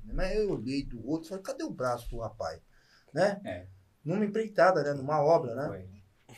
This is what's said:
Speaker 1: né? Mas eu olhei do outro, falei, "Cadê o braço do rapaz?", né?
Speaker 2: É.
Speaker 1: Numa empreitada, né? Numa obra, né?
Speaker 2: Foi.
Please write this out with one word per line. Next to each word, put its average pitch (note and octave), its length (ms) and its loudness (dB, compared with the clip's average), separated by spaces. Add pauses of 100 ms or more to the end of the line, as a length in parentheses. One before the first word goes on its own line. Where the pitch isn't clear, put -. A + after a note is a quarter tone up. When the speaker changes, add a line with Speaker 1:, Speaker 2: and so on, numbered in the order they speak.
Speaker 1:
né? A2 80 -12
Mas F#3+ 220 0
eu G#3 160 2
olhei C3+ 320 -2
do A#2 200 -10
outro, D#3 260 -2
falei, F#3+ 120 -8
"Cadê C4+ 220 -6
o D4+ 60 -6
braço B2 400 -2
do A#2+ 100 -6
rapaz?", E2 400 -6 (520)
né? G3 320 2
Speaker 2:
É. F#2 220 -10 (380)
Speaker 1:
Numa F#3+ 200 0
empreitada, G3+ 600 4
né? C#3+ 80 0
Numa C#3+ 280 0
obra, C3+ 360 4
né? C#3 120 -4
Speaker 2:
Foi. F#2+ 200 -10 (500)